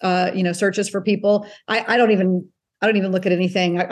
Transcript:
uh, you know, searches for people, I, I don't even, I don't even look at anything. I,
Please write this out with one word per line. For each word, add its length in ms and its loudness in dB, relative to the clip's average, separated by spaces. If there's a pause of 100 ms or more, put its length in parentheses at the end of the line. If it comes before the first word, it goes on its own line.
uh, 320 0
you 80 -2
know, 100 0
searches 380 -2
for 100 -4
people, 460 0 (220)
I, 200 -2
I 80 2
don't 140 4
even, 360 2 (360)
I 40 0
don't 120 2
even 140 -2
look 120 -2
at 80 2
anything. 480 0
I, 120 0